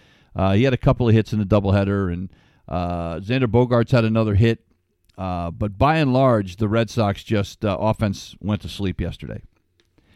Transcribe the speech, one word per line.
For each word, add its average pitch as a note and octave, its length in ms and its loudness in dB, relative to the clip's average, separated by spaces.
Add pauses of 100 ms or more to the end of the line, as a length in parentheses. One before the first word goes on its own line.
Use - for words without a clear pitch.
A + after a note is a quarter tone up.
(340)
uh, F#2+ 180 2
he G#2 100 4
had C3 100 2
a A#2 60 2
couple B2 300 2
of A2 60 6
hits A2 200 2
in G#2+ 60 0
the G#2 40 -2
doubleheader, G2 680 2
and, F2+ 200 -8 (380)
uh, E2+ 520 -6
Xander B2 260 -2
Bogaerts A#2+ 440 2
had A#2+ 140 4
another A2 300 0
hit. A2+ 300 2 (540)
Uh, F2 320 -6
but G2+ 260 -6
by D3 220 2
and C3+ 160 0
large, A2+ 420 2
the G#2+ 120 -2
Red A2+ 200 0
Sox G#2 340 -2
just, G#2 440 -4
uh, G2 120 -2
offense G#2+ 640 -4
went G#2 220 -4
to F2 80 -10
sleep F#2+ 280 -6
yesterday. D2 440 -10 (720)